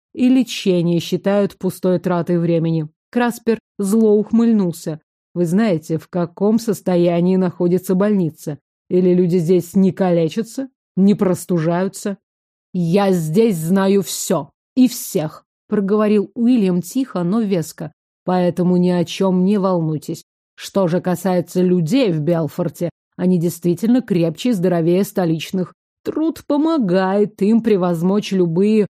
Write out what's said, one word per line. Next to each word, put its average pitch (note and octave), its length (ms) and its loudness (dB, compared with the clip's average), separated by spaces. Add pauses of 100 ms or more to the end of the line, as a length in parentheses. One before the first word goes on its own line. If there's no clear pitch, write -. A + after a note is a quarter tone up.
(140)
и B3+ 140 2
лечение F3+ 680 0
считают G3 600 -2
пустой F3+ 420 -2
тратой F3 380 -2
времени. E3 500 0 (220)
Краспер A#3+ 500 -2 (180)
зло G#3 360 2
ухмыльнулся. G#3 880 0 (340)
«Вы F3 120 0
знаете, E3 520 0
в - 100 -14
каком F#3+ 500 -2
состоянии F3 800 0
находится F#3 580 0
больница? F#3 640 -2 (300)
Или F3+ 260 2
люди F3+ 240 2
здесь F3 380 0
не F#3+ 160 4
калечатся, F#3+ 800 -2 (260)
не G3 180 4
простужаются?» F3+ 1040 -2 (540)
«Я F#3+ 400 2
здесь F3+ 440 2
знаю F#3+ 460 2
всё - 480 -4 (260)
и B3+ 120 6
всех», - 560 -6 (240)
проговорил G#3 640 0
Уильям G#3+ 480 2
тихо, G#3+ 420 -4
но G3 160 0
веско. E3+ 520 -4 (320)
«Поэтому F3+ 520 0
ни F3+ 140 2
о F3 140 0
чём F#3 400 0
не G#3 140 2
волнуйтесь. E3 640 -4 (320)
Что - 320 -2
же F3 140 -2
касается F3+ 600 -2
людей F3+ 500 0
в D#3 80 -2
Белфорте, D#3+ 680 -4 (260)
они F#3 220 2
действительно F3 640 0
крепче E3+ 500 -2
и - 20 2
здоровее F3 500 0
столичных. F3+ 720 -4 (300)
Труд - 420 -4
помогает G#3 960 0
им A3 180 4
превозмочь F#3 680 0
любые F#3+ 640 2